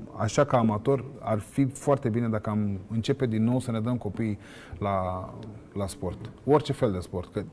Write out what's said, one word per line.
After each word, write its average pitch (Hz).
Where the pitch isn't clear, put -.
așa, 110
ca 139
amator, 117
ar 110
fi 139
foarte 135
bine 117
dacă 110
am 104
începe 127
din 110
nou 123
să 123
ne 113
dăm 120
copiii 107
la, 92
la 101
sport. -
Orice 143
fel 123
de 92
sport. 87
Că 101